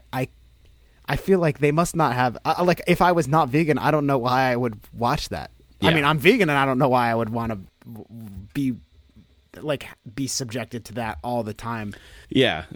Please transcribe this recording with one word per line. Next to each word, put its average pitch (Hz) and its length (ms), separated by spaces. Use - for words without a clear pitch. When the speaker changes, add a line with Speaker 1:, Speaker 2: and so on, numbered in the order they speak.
Speaker 1:
I, 131 160
I - 80
feel 190 240
like 160 180
they 147 140
must 170 240
not 143 180
have, 123 300
I, 160 180
like, 180 240
if 180 160
I 175 80
was 170 160
not 151 220
vegan, 147 300
I 127 120
don't 151 160
know 139 120
why 127 240
I 127 120
would 120 240
watch - 380
that. 78 200
I 196 80
Speaker 2:
Yeah. 165 80
Speaker 1:
mean, 147 80
I'm 151 140
vegan 185 300
and 147 80
I 135 80
don't 135 140
know 139 100
why 123 220
I 113 60
would 113 140
wanna 113 280
w-, 113 240
w-, 110 220
be, 135 220
like, 143 280
be 135 140
subjected 120 560
to - 100
that 113 300
all 120 180
the 107 120
time. 110 400
Speaker 2:
Yeah, 101 480